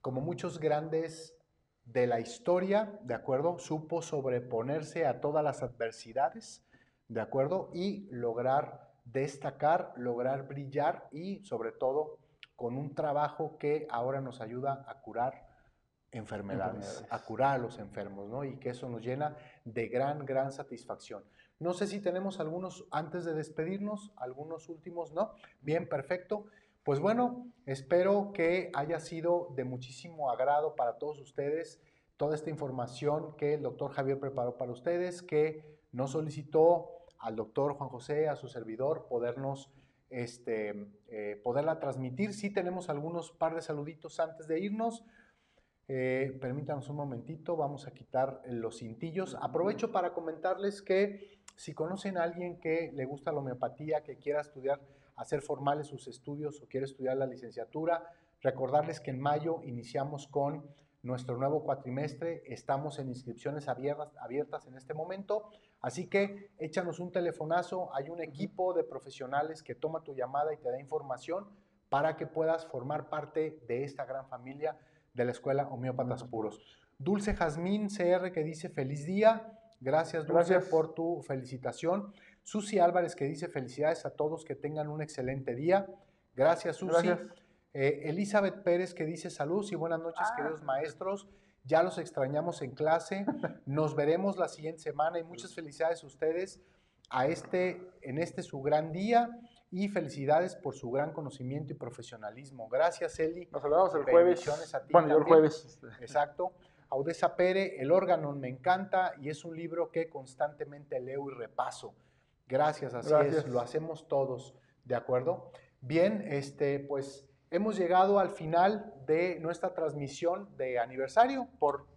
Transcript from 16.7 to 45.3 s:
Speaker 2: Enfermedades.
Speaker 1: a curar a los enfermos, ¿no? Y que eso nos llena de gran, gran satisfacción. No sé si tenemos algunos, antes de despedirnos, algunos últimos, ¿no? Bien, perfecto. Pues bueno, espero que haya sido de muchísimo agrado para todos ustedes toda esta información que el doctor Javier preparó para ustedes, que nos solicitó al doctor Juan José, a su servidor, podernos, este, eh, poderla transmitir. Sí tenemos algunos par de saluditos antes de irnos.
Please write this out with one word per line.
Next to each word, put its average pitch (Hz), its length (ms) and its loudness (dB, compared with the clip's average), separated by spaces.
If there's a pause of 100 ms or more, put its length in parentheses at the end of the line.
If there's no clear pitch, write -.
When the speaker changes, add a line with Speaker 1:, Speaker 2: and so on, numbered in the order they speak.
Speaker 2:
Enfermedades. - 260 -10
Speaker 1:
a 110 140 -8
curar 127 300 2
a - 20 0
los 117 200 -6
enfermos, 101 500 -10
¿no? 131 160 -6
Y 135 140 -8
que 123 120 -6
eso 127 180 -10
nos 113 140 -8
llena 143 340 -4 (280)
de 113 240 -4
gran, 139 360 0
gran 135 280 0
satisfacción. 117 720 -12 (340)
No 170 160 -2
sé 196 120 -2
si 202 140 -6
tenemos 185 380 -2
algunos, 175 520 -6
antes 160 340 -4
de 165 100 -2
despedirnos, 190 840 -6
algunos 147 520 -10
últimos, 170 440 -10
¿no? 202 200 -2 (280)
Bien, 160 280 0
perfecto. 180 580 -4 (380)
Pues 139 160 2
bueno, 240 460 2 (180)
espero 190 680 2
que 175 420 2
haya 151 260 -2
sido 165 540 0
de 131 100 -2
muchísimo 127 680 -6
agrado 143 440 2
para 120 240 0
todos 147 220 -6
ustedes 147 600 -6 (360)
toda 147 180 0
esta 156 160 -4
información 147 840 -2
que 147 180 2
el 143 80 -2
doctor 135 300 -4
Javier 135 260 0
preparó 131 380 -2
para 123 160 -4
ustedes, 180 500 -2
que 156 420 0 (280)
nos 131 200 -2
solicitó 160 760 4 (300)
al 113 160 -6
doctor 139 380 0
Juan 139 140 -6
José, 147 400 -2
a 143 60 0
su 127 140 -12
servidor, 120 600 -4
podernos, 127 640 -4 (380)
este, 107 800 -6 (160)
eh, 104 380 -8
poderla 147 340 0
transmitir. 131 560 -4
Sí 202 180 -6
tenemos 180 380 -2
algunos 165 400 -6
par 165 240 -2
de 165 80 -4
saluditos 156 560 -10
antes 160 300 -4
de 160 100 0
irnos. 220 460 -2 (840)